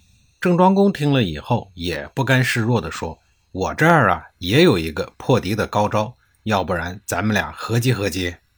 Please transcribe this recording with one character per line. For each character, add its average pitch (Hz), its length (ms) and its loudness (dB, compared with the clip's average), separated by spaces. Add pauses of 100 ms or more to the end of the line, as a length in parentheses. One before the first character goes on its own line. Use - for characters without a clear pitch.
(400)
郑 175 160 2
庄 185 180 6
公 196 160 4
听 143 220 0
了 131 100 4
以 82 160 -2
后 - 360 -4
也 85 400 -6
不 139 100 -2
甘 127 180 4
示 123 200 -2
弱 113 180 0
地 82 100 -8
说 - 280 -10 (340)
：“我 90 220 -4
这 151 120 2
儿 151 240 4
啊 80 140 -2 (140)
也 104 240 2
有 139 160 4
一 80 120 -4
个 78 280 -8
破 - 200 0
敌 92 160 -2
的 101 120 -2
高 104 200 0
招， 107 280 -4 (300)
要 101 200 0
不 95 80 -4
然 90 320 -6
咱 87 180 -4
们 107 120 0
俩 98 180 -2
合 - 260 -4
计 123 140 2
合 101 160 -2
计。” 90 280 -4 (220)